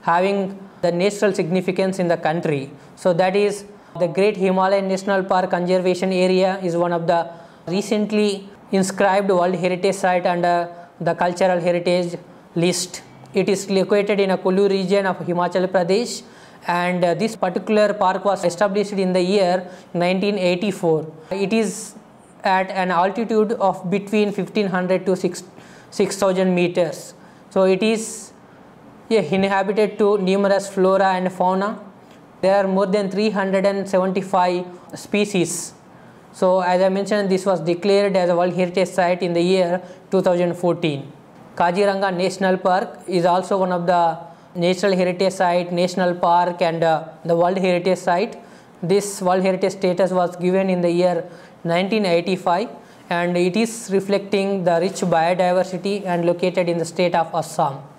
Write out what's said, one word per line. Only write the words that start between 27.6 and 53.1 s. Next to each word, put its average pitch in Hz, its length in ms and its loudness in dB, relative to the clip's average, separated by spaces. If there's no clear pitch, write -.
it 190 200 2
is, 220 480 -4
yeah, 220 120 4
inhabited 196 800 0
to 208 180 4
numerous 196 520 0
flora 190 440 2
and 185 180 -2
fauna. 190 480 -2
There 190 140 4
are 196 120 2
more 190 180 2
than 190 240 0
three 214 200 0
hundred 190 360 0
and 196 220 0
seventy-five 185 800 0
species. - 800 -2
So 185 300 2
as 180 200 2
I 190 80 4
mentioned, 196 400 0
this 185 160 0
was 185 140 2
declared 190 560 2
as 180 140 2
a 175 60 2
World 175 180 0
Heritage 180 340 0
Site 180 360 0
in 175 100 -2
the 170 80 2
year 180 400 2
two 190 100 2
thousand 175 320 2
fourteen. 165 580 -2
Kaziranga 190 600 0
National 185 420 0
Park 190 500 -2
is 180 180 0
also 185 320 2
one 185 160 0
of 175 120 -2
the 170 320 2
natural 185 400 2
heritage 180 380 0
site, 180 400 0
national 180 420 0
park, 175 460 2
and, 165 220 0
uh, 160 200 2
the 170 100 2
World 175 220 2
Heritage 180 400 0
Site. 190 400 -2
This 196 400 -2
World 185 220 2
Heritage 190 300 0
status 180 380 0
was 175 260 0
given 185 320 0
in 180 100 0
the 175 100 2
year 175 400 0
nineteen 190 400 0
eighty-five, 180 640 0
and 175 260 -2